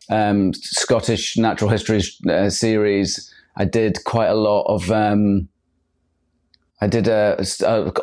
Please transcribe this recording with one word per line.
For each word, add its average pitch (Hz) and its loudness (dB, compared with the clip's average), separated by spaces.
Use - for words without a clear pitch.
um, 101 2
Scottish - -2
natural 110 0
history, 104 0
uh, 95 2
series. 104 0
I - -2
did 104 0
quite 113 0
a 98 2
lot 104 2
of, 95 -2
um, 104 2
I 107 0
did, 101 0
uh, 104 2
s-, - -4
uh, 104 2